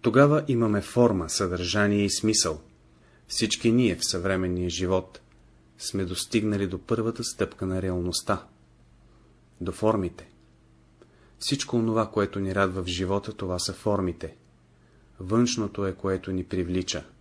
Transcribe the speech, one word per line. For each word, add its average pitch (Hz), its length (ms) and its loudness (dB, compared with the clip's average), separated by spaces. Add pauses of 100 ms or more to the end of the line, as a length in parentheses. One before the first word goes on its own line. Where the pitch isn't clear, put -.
Тогава 143 480 6
имаме 113 320 2
форма, 98 480 4
съдържание 98 760 2
и 101 60 2
смисъл. 95 500 0 (680)
Всички - 440 0
ние 117 240 4
в - 80 -6
съвременния 90 680 -2
живот 90 500 -2 (580)
сме - 260 -4
достигнали 101 640 -2
до 92 120 -6
първата 113 460 -4
стъпка - 420 -6
на 92 160 -2
реалността, 90 640 -4 (1120)
до 90 120 -4
формите. 104 580 0 (1080)
Всичко - 380 -2
онова, 113 340 2
което 101 300 -2
ни 95 140 -2
радва 95 280 0
в 87 40 -6
живота, 92 460 -2
това 90 260 -4
са - 140 -4
формите. 90 640 -2 (840)
Външното 107 640 0
е, 95 80 -2
което 95 380 -2
ни 92 120 -2
привлича. 90 600 -2 (160)